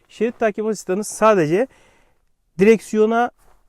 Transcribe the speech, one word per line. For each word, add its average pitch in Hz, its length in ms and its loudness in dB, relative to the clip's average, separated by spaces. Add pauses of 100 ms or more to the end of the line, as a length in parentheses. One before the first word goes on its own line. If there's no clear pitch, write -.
Şerit 233 300 -6
takip 214 260 -4
asistanı 208 380 -6
sadece 202 640 0 (920)
direksiyona 220 720 2 (380)